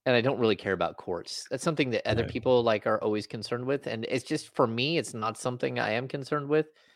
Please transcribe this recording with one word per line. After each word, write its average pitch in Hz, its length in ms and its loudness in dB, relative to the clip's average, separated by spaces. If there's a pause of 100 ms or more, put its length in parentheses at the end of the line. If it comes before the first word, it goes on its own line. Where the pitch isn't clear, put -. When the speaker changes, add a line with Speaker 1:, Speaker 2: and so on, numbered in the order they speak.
Speaker 1:
and 131 100 6
I 120 40 6
don't 110 180 2
really 110 180 4
care 98 160 -2
about 85 240 0
courts. - 540 -8
That's 131 140 -6
something 151 260 0
that 110 180 0
other 110 140 2
Speaker 2:
Right. 104 80 -4
Speaker 1:
people, 123 320 4
like, 110 240 2
are 110 160 2
always 107 240 0
concerned 123 400 -6
with, 139 200 -2
and 113 220 -4
it's - 160 -2
just, - 300 -6
for 135 120 6
me, 127 320 0
it's - 160 -4
not 110 240 -4
something 123 400 -2
I 110 140 0
am 127 160 -2
concerned 143 400 -4
with. 151 200 2 (260)